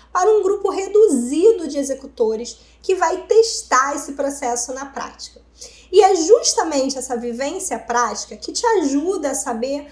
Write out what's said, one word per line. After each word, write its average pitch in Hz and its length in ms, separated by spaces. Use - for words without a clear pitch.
para 370 160
um 427 140
grupo 403 280
reduzido 359 1000
de 294 100
executores 240 800
que 370 140
vai 370 220
testar 294 680
esse 285 200
processo 269 580
na 269 140
prática. - 540
E 381 100
é 381 120
justamente 311 840
essa 254 200
vivência 247 600
prática 226 600
que - 160
te - 120
ajuda 311 680
a - 20
saber 269 580